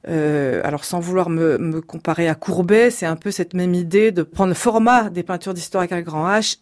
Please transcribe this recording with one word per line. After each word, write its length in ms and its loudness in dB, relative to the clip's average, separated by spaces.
Euh, 540 0
alors 220 -4
sans 160 -4
vouloir 300 -2
me, 260 2
me 240 -2
comparer 480 -4
à 60 0
Courbet, 560 2
c'est 160 -6
un 100 -2
peu 140 -6
cette 240 -6
même 200 0
idée 380 4
de 100 0
prendre 280 0
le 40 0
format 540 4
des 140 -6
peintures 320 -6
d'histoire 260 -4
avec 120 -2
un 100 -4
grand 260 -4
H 340 0